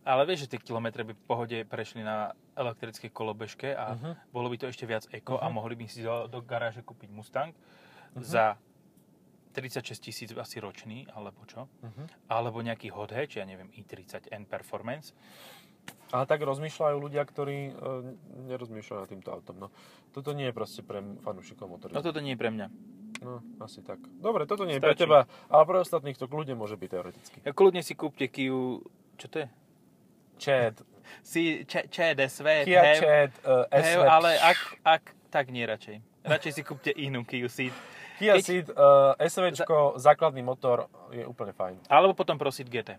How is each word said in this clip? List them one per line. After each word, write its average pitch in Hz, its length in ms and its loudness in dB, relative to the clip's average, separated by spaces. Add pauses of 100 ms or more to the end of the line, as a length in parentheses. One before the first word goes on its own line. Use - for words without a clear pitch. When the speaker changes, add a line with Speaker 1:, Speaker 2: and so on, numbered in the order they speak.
Speaker 1:
Ale 135 240 2
vieš, 156 220 -6
že 123 100 -10
tie - 60 -12
kilometre 117 400 -8
by 113 100 -12
v - 140 -20
pohode 117 400 -4
prešli 113 340 -12
na 107 320 -6 (220)
elektrickej 117 560 -10
kolobežke 110 580 -10
a 123 240 -8
Speaker 2:
Mhm. 120 180 -10 (200)
Speaker 1:
bolo 123 180 -8
by 123 80 -8
to 131 120 -10
ešte 123 180 -14
viac 110 240 -6
eko 131 260 -8
a 127 80 -4
Speaker 2:
Mhm. 127 80 -4
Speaker 1:
mohli 117 240 -8
by 117 80 -14
si 117 160 -16
do, 113 240 -6
do 120 160 -12
garáže 117 400 -6
kúpiť 117 320 -20
Mustang 131 400 -8 (580)
Speaker 2:
Mhm. 120 140 -14
Speaker 1:
za 110 320 2 (920)
tridsaťšesť 127 500 -10
tisíc - 320 -14
asi 120 260 -12
ročný, 107 520 -16
alebo 101 340 -18
čo? 139 220 -16 (160)
Speaker 2:
Mhm. 117 200 -18 (240)
Speaker 1:
Alebo 117 360 -4
nejaký 117 260 -8
hot 104 220 -12
hatch, 135 260 -8
ja 101 80 -8
neviem, 95 280 -18
I 104 100 -20
tridsať - 480 -18
N 104 160 -16
Performance. 110 640 -12 (1000)
Speaker 2:
Ale 127 160 -2
tak 151 140 2
rozmýšľajú 147 580 -2
ľudia, 143 240 -6
ktorí, 143 440 -8
e, 131 60 -12 (760)
nerozmýšľajú 113 540 -12
nad 95 100 -14
týmto 95 200 -14
autom. 90 280 -16
No, 98 100 -14 (420)
toto 143 220 -10
nie 143 140 -6
je 123 80 -6
proste 113 280 -10
pre 104 160 -10
m-, 101 200 -14
fanúšikov - 480 -14
motorizmu. 87 280 -16
Speaker 1:
No 147 80 -4
toto 160 160 -6
nie 143 160 -6
je 113 60 -10
pre 117 100 0
mňa. 107 160 -8 (540)
Speaker 2:
No, 123 220 -14 (160)
asi 110 220 -16
tak. 95 180 -14 (180)
Dobre, 190 300 -2
toto 202 180 -4
nie 165 100 -2
je 139 80 -2
pre 151 120 6
Speaker 1:
Stačí. - 100 0
Speaker 2:
teba, 151 220 8 (200)
ale 151 180 8
pre 180 140 2
ostatných 143 380 -2
to 135 100 -8
kľudne 139 280 -8
môže 107 200 -8
byť 92 140 -12
teoreticky. - 540 -10
Speaker 1:
Ja 143 100 -6
kľudne 185 280 6
si 170 140 -8
kúpte 147 320 -6
Kiu, 131 560 -4 (320)
čo - 140 -20
to - 100 -10
je? 143 100 -8 (880)
Speaker 2:
Ceed. 123 400 2 (440)
Speaker 1:
Si, 165 440 -2
Č-, - 220 -4
Č - 100 -16 (160)
D 139 100 0
S 131 180 -2
V, 143 80 0 (160)
Speaker 2:
Kia 180 180 8
Speaker 1:
Hev, 151 140 10
Speaker 2:
Ceed, 147 400 6
e, - 140 -2 (180)
Speaker 1:
Hev, 143 140 6
Speaker 2:
S 160 100 4
V. 175 80 4
Speaker 1:
ale 165 360 8
ak, 165 220 6 (240)
ak, 160 200 4 (260)
tak 139 200 -2
nie 123 140 -6
radšej. 107 380 -6 (220)
Radšej 151 300 -2
si 156 100 -10
kúpte 147 300 -8
inú 139 300 -6
Kiu 123 240 -6
Ceed. 127 260 -6 (440)
Speaker 2:
Kia 202 180 4
Speaker 1:
Keď 190 80 6
Speaker 2:
Ceed, 180 260 -2
e, - 60 -12 (460)
S 165 160 0
Včko, 156 600 2
základný 143 440 4
motor 123 440 0 (240)
je 123 140 -12
úplne 120 300 -10
fajn. 92 340 -8
Speaker 1:
Alebo 175 260 8
potom 175 220 -2
Prosit 139 320 -4
G 120 160 -6
T. - 160 -12